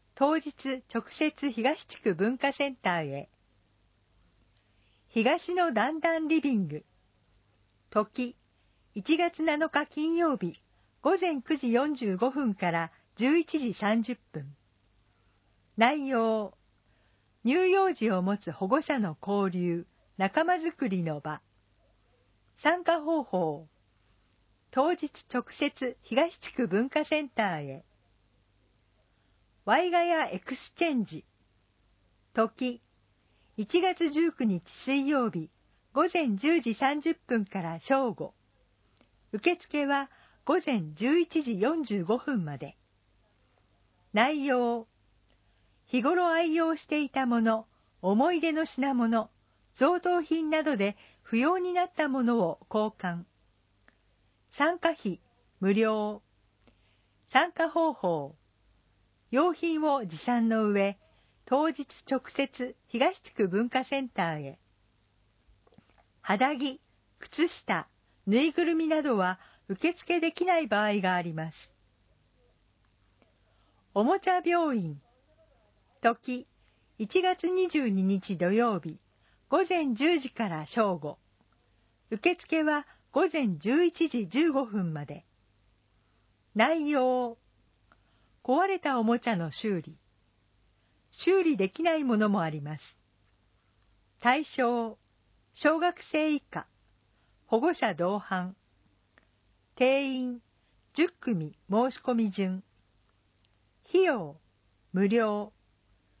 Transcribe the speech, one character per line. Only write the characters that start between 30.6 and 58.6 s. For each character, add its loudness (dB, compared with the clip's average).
チ 0
ェ 0
ン 0
ジ。 -12
時、 -2
一 0
月 2
十 2
九 -4
日 0
水 2
曜 2
日、 -6
午 2
前 0
十 2
時 -2
三 0
十 0
分 -2
か -6
ら -6
正 0
午。 -10
受 -2
付 -6
は -2
午 2
前 -2
十 2
一 0
時 -4
四 0
十 -4
五 0
分 -4
ま -8
で。 -12
内 2
容、 0
日 0
頃 2
愛 2
用 2
し -12
て -2
い -4
た -2
も 2
の、 2
思 4
い 0
出 2
の 0
品 -2
物、 0
贈 4
答 2
品 -2
な 2
ど 0
で -2
不 -2
要 2
に -2
な 2
っ -6
た 0
も -2
の 2
を -2
交 -2
換。 -8
参 0
加 0
費、 -4
無 2
料。 0
参 4
加 0
方 2
法、 -2